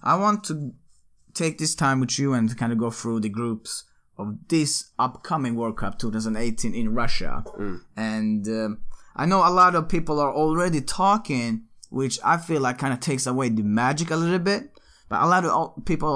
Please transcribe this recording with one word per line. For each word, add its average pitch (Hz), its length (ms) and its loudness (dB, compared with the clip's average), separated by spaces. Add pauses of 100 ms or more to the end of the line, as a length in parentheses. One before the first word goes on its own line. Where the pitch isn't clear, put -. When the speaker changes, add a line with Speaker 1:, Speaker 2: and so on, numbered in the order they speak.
Speaker 1:
I 156 140 2
want 208 280 2
to 147 280 -6 (600)
take 160 260 -2
this 156 140 -2
time 135 280 2
with 127 180 -2
you 139 140 2
and 117 240 2
kind 120 160 0
of 113 40 0
go 113 140 0
through 113 300 -4
the 107 80 -2
groups 110 560 -6 (320)
of 104 180 -8 (140)
this 156 500 -2
upcoming 127 560 -2
World 113 220 -4
Cup 101 200 -4
two 113 140 -2
thousand 110 240 -2
eighteen 117 400 0
in 110 180 0
Russia. - 500 2 (140)
Speaker 2:
Mm. 95 220 -6 (160)
Speaker 1:
And, 107 540 -2
um, 110 300 -4 (360)
I 143 100 -2
know 180 220 4
a - 20 6
lot 180 260 6
of 165 120 0
people 160 320 0
are 143 140 0
already 156 480 2
talking, 131 800 0 (260)
which 131 340 -4
I 160 140 4
feel 165 240 -2
like 123 160 0
kind 139 160 0
of 123 60 -4
takes 131 260 -2
away 127 240 0
the 110 140 0
magic 127 480 0
a 160 60 0
little 170 220 2
bit. 196 320 -2 (380)
But - 120 0
a 147 60 4
lot 185 180 4
of 151 60 2
al-, - 340 -2
people 151 240 0
are 143 60 0